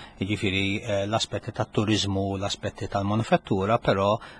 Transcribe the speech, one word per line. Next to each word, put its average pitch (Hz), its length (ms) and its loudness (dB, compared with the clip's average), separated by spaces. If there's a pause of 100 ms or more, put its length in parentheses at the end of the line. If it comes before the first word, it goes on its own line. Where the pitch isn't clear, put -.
(200)
jiġifieri, 98 600 0
eh, 101 240 -2
l-aspetti 107 460 -4
tat-turiżmu, 98 840 0
l-aspetti 98 500 -6
tal-manufattura, 104 920 2
però 101 400 2 (200)